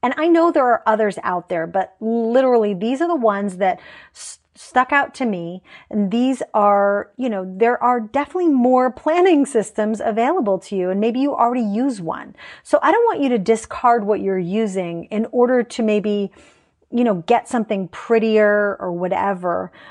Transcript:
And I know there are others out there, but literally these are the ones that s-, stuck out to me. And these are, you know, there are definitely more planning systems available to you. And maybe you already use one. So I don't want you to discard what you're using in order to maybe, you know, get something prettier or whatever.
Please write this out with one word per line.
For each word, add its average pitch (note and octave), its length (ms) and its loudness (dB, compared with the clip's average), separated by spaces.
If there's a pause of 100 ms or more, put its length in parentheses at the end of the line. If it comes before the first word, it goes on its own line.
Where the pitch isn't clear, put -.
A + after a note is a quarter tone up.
And B3 140 0
I D#4 120 0
know E4+ 220 4
there C4+ 160 2
are A#3+ 200 2
others G#3+ 360 2
out F3+ 260 -4
there, E3 180 -2
but F#3 340 -4
literally A#3 720 2
these A3+ 280 -4
are E4+ 80 0
the F4 60 0
ones G3+ 440 0
that F#3 220 -2 (340)
s-, - 240 -20 (160)
stuck - 380 -2
out C#4+ 220 0
to B3+ 120 -4
me. F3+ 360 -6 (280)
And G3+ 200 -2
these B3 320 0 (100)
are, G3+ 640 2
you B3+ 120 -4
know, G3 160 -6 (120)
there A#3 240 2
are B3 200 2
definitely D4 480 -2
more B3+ 420 4
planning D#4+ 560 2
systems G#3+ 580 -2
available A3+ 560 0
to - 160 -8
you. F3+ 140 -2
And G3 100 -2
maybe A#3 200 0
you C#4+ 140 0
already A#3+ 280 0
use A3 380 -4
one. - 340 -10 (300)
So - 180 2
I D4 80 4
don't A#4 140 4
want F4+ 180 0
you C#4 60 0
to A#3+ 100 0
discard A3 680 0
what G3+ 160 0
you're F#3+ 180 -2
using F#3 680 -4
in G#3+ 260 -4
order B3 320 2
to B3 220 -6
maybe, G#3 480 -2 (580)
you B3 140 0
know, F#3+ 220 0
get - 220 2
something G#3 380 -4
prettier G#3+ 960 2
or F#3 100 -6
whatever. F3+ 800 -4 (200)